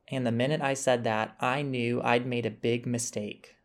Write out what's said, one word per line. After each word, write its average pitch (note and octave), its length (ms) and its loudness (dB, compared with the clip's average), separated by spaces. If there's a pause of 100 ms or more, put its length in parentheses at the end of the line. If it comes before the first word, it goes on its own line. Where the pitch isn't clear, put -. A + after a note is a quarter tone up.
and C3 180 -2
the A2+ 60 0
minute C3+ 300 0
I C3+ 100 0
said B2+ 320 2
that, A2 340 0
I B2+ 220 0
knew B2 420 0
I'd A#2+ 220 4
made A#2+ 220 -2
a A2 40 -2
big A#2+ 360 0
mistake. A#2 800 -6